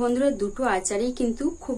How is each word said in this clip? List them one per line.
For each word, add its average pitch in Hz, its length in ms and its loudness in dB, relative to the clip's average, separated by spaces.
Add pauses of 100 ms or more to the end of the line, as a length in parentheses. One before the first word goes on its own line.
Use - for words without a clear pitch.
বন্ধুরা, 247 280 4 (120)
দুটো 202 200 -2 (140)
আচারই 202 340 0 (100)
কিন্তু 233 240 0 (200)
খুব 247 140 -4